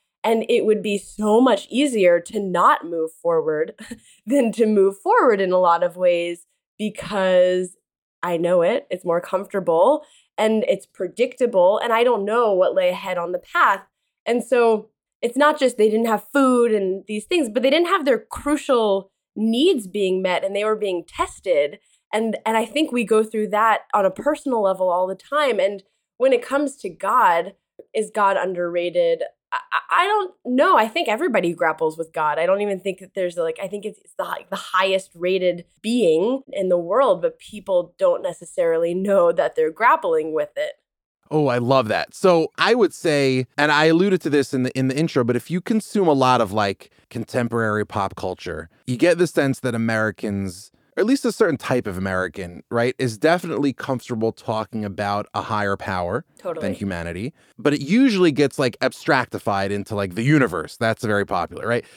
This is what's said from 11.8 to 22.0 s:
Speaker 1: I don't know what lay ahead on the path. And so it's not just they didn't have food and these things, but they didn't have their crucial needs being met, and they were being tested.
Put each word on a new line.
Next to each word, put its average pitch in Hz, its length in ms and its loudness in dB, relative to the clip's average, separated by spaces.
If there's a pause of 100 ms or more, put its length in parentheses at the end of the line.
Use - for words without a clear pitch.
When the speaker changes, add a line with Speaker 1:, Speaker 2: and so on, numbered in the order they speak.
Speaker 1:
I 233 120 4
don't 233 200 2
know 214 280 2
what 180 220 2
lay 180 140 2
ahead 185 300 -4
on 175 140 -6
the 180 60 -6
path. 240 440 0 (440)
And 233 160 0
so 233 460 2 (340)
it's 240 140 -4
not 294 220 4
just 247 180 0
they 214 140 4
didn't 226 160 0
have 214 260 -2
food 247 400 4
and 190 340 -2
these 214 200 -8
things, 320 220 0
but 214 140 -2
they 269 80 4
didn't 339 180 2
have 349 160 0
their 247 140 2
crucial 226 920 -2 (260)
needs 226 500 0
being 185 360 -2
met, 180 200 -2
and 196 140 -4
they 208 80 -2
were 214 120 0
being 185 300 -4
tested. 147 720 -2 (340)